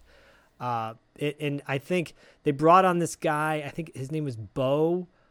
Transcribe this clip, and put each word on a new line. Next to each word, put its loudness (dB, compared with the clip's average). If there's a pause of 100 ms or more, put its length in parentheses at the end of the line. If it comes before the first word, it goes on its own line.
(600)
Uh, -6 (240)
it, -4
and -4
I -4
think -4 (300)
they 2
brought 6
on 2
this -4
guy. -2
I -10
think -10
his -8
name -4
was -6
Bo, 0 (220)